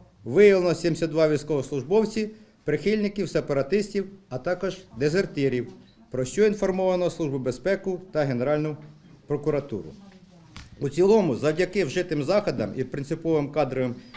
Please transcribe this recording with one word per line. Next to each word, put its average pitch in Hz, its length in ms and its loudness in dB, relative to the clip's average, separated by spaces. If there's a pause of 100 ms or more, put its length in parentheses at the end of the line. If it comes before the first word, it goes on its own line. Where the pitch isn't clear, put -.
(240)
виявлено 180 520 6
сімдесят 165 360 -2
два 156 180 4
військовослужбовці, 151 1000 0 (340)
прихильників, 196 680 0
сепаратистів, 185 760 0 (240)
а 127 80 -8
також 180 400 -4 (200)
дезертирів, 139 680 0 (440)
про 127 140 -2
що 202 200 2
інформовано 185 640 0
Службу 143 300 -4
безпеки 185 520 -2 (200)
та 151 120 0
Генеральну 143 540 0 (500)
прокуратуру. 143 640 -4 (880)
У 139 100 -2
цілому, 180 460 4
завдяки 165 500 0
вжитим 147 380 -2
заходам 156 520 0
і 131 80 -4
принциповим 147 680 -2
кадровим 131 440 -2 (220)